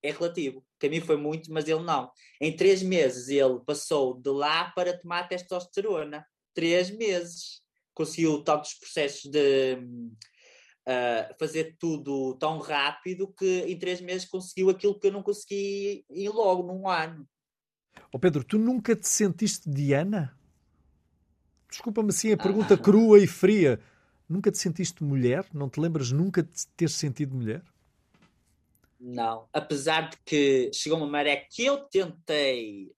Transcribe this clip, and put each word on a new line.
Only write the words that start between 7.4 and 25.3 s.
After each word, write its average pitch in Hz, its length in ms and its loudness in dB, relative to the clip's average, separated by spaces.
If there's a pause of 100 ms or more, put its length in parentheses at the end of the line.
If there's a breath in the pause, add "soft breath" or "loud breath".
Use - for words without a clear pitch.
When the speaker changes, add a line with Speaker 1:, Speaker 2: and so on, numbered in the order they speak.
Speaker 1:
Conseguiu 156 500 -2
tantos 151 320 -2
processos 143 560 -8
de, 135 500 2
hum, 120 320 -14 (760 soft breath)
ah, 123 520 -2
fazer 160 400 -4
tudo 139 600 -4
tão 160 200 -2
rápido 156 760 -4
que 185 300 0
em 180 100 -6
três 180 240 -6
meses 185 260 -8
conseguiu 185 420 -2
aquilo 196 300 0
que 196 80 0
eu 196 40 4
não 196 120 -8
consegui 202 840 -6
em 196 200 -6
logo, 196 340 2
num 185 240 -8
ano. 160 400 -4 (840 soft breath)
Speaker 2:
Ó 131 40 -8
Pedro, 143 260 2
tu - 140 -2
nunca 226 380 0
te - 120 -10
sentiste - 640 -2
Diana? 143 680 -2 (1300)
Desculpa-me 214 400 -4
assim 214 240 2
a - 20 4
Speaker 1:
Não. - 80 -2
Speaker 2:
pergunta 196 340 6
crua 208 420 10
e 190 80 6
fria. 185 520 4 (480 soft breath)
Nunca 190 240 0
te 202 60 -6
sentiste 170 460 -4
mulher? 135 500 2